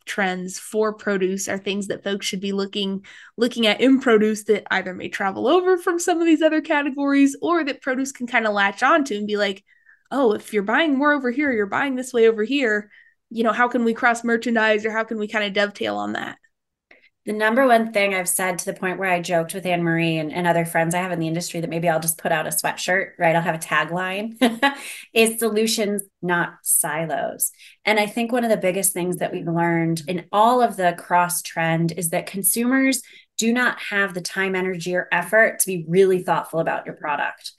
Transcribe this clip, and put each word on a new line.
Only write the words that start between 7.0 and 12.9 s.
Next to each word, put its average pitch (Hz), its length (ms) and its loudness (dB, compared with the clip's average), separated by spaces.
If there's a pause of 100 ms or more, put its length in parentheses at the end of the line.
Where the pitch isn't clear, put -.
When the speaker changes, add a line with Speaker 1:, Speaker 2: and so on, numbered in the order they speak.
Speaker 1:
or 330 200 2
that 269 200 -6
produce 269 280 -4
can - 160 -10
kinda 233 240 0
latch 202 320 0
onto 277 340 2
and 208 100 -4
be 208 100 -2
like, 196 260 -2 (480)
"Oh, 247 220 2
if - 220 -6
you're 202 80 2
buying 269 340 2
more 294 160 4
over 294 180 0
here, 277 220 0
you're 208 140 0
buying 262 280 -2
this 254 200 -6
way 226 120 6
over 214 160 4
here, 220 480 0 (380)